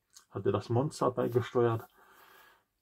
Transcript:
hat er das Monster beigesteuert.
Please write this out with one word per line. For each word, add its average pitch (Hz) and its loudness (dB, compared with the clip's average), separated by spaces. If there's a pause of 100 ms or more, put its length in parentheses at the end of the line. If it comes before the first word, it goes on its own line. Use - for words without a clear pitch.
(300)
hat 101 -6
er 101 2
das 104 -2
Monster 135 0
beigesteuert. 120 0 (960)